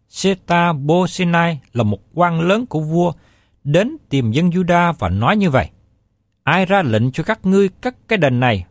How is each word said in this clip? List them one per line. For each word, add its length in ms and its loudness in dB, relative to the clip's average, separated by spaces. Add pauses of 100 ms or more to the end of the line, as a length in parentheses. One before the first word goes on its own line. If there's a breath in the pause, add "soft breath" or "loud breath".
Sê-ta-bô-si-nai 1500 0 (120)
là 100 -2
một 180 -2 (140)
quan 260 0
lớn 260 0
của 140 -4
vua, 320 0 (520 soft breath)
đến 320 0 (120)
tìm 240 0
dân 180 2
Giu-đa 420 0
và 160 -4
nói 280 0
như 140 0
vậy: 200 0 (720)
"Ai 240 0
ra 160 2
lệnh 300 0
cho 100 -6
các 240 -4
ngươi 220 2
cất 400 -10
cái 100 0
đền 220 0
này 300 0